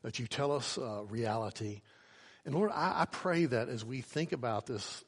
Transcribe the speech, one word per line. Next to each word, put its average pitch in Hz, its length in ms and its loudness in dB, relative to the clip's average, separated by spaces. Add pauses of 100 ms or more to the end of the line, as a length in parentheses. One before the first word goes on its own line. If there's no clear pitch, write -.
that 113 160 -6
you 120 80 -2
tell 143 240 0
us, 135 260 0
uh, 107 320 -4
reality. 110 720 0 (640)
And 139 80 -2
Lord, 202 180 4
I, 165 300 2
I 170 40 4
pray 170 400 2
that 120 240 2
as 113 140 -4
we 123 180 -4
think 165 320 -2
about 117 340 0
this, - 400 -4